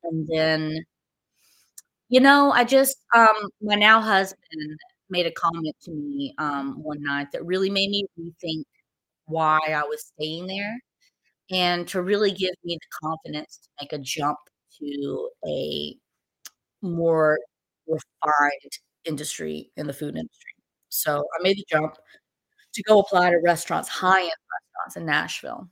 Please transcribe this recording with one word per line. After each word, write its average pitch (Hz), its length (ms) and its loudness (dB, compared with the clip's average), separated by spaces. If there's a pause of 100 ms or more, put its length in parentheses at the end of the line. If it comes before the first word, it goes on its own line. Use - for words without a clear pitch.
and 160 240 -4
then, 156 500 0 (1300)
you 254 120 6
know, 277 300 8
I 247 120 4
just, 269 340 4 (180)
um, 214 340 6 (120)
my 208 140 0
now 214 260 6
husband 185 800 -2 (300)
made 180 160 0
a 170 60 -2
comment 165 520 -4
to 180 80 -16
me, 143 460 -8
um, 143 440 -6
one 151 220 -10
night 143 300 -4
that - 120 -6
really 190 240 0
made 196 200 0
me 202 160 -2 (140)
rethink 165 440 -8 (640)
why 156 420 2
I 156 160 -2
was 151 220 -8 (100)
staying 160 320 -8
there, 202 300 -8 (760)
and 175 380 0
to 190 120 -4
really 202 300 2
give 185 320 -4
me 170 180 -6
the - 260 -12
confidence 156 560 -10
to - 60 -20 (120)
make 143 120 -10
a 147 100 -6
jump 147 340 -4 (420)
to 143 500 -6 (180)
a 143 480 -6 (840)
more 165 580 2 (480)
refined 147 840 0 (340)
industry 151 720 -8
in 151 100 -6
the 143 60 -6
food 147 240 -8
industry. - 360 -12 (360)
So 147 360 -2 (140)
I 175 40 -6
made 196 140 2
the 196 120 -12
jump 156 260 0 (800)
to 202 100 -8
go 214 160 8
apply 185 320 4
to 175 120 4
restaurants, 165 460 0
high-end 185 420 2
restaurants - 680 -12
in 170 80 -8
Nashville. 160 680 -4